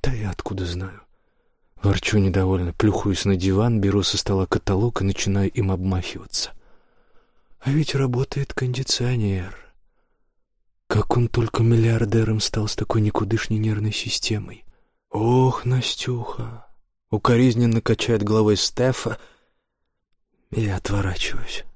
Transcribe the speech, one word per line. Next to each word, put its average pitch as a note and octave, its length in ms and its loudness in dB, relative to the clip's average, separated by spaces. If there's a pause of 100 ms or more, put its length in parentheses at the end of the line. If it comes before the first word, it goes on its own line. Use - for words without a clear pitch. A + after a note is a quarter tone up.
"Да C3+ 120 2
я G#2+ 180 -4
откуда F#2+ 340 -8
знаю?" F#2 360 -8 (800)
Ворчу G2+ 360 2
недовольно, F#2 560 0
плюхаюсь G2+ 500 0
на G2 120 2
диван, G2+ 440 2
беру G2 220 2
со F#2+ 160 0
стола F#2+ 280 0
каталог G2 540 0
и F#2+ 40 0
начинаю G2 460 0
им G2 200 -2
обмахиваться. - 840 -4 (1040)
А - 120 -4
ведь D3 240 0
работает C3+ 580 -2
кондиционер. A#2+ 1040 -2 (1300)
Как - 280 2
он A#2+ 120 2
только A2+ 340 0
миллиардером A2+ 760 2
стал G#2+ 280 -2
с - 80 -6
такой - 240 0
никудышней G#2+ 580 0
нервной G#2+ 340 -2
системой. - 720 -6 (440)
"Ох, B2 560 2
Настюха!" A#2+ 1040 -4 (440)
Укоризненно A#2 680 4
качает A2 420 0
головой G#2+ 340 4
Стефа. - 640 -2 (1300)
Я G#2 260 -2
отворачиваюсь. G2 880 -2 (120)